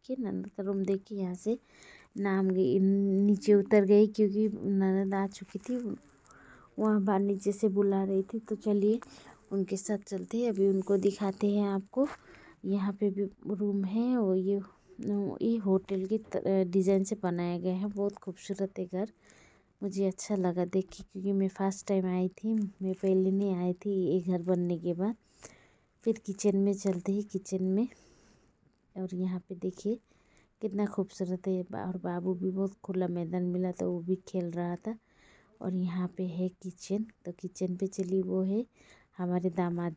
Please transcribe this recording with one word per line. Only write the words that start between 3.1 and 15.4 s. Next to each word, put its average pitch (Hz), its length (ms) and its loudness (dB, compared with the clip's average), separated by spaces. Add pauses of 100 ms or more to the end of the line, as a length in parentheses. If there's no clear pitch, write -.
उतर 202 300 6
गई, 208 240 8
क्योंकि 214 400 2
ननद 196 680 2
आ 196 140 0
चुकी 196 300 -12
थी, 247 380 -4 (840)
वहाँ 214 240 4
बाहर 190 180 4
नीचे 202 320 0
से 208 180 2
बुला 196 340 4
रही 190 200 2
थी। 226 140 -8
तो 220 180 -6
चलिए 208 440 2 (520)
उनके 196 240 0
साथ 202 220 -4
चलते 196 400 -6
हैं, 240 120 0
अभी 196 180 2
उनको 190 300 2
दिखाते 196 500 0
हैं 202 200 2
आपको। 196 400 0 (560)
यहाँ 196 280 0
पे 202 180 0
भी 196 140 -2 (240)
रूम 202 360 -2
है, 233 320 0
और 196 200 2
ये, 196 240 0 (840)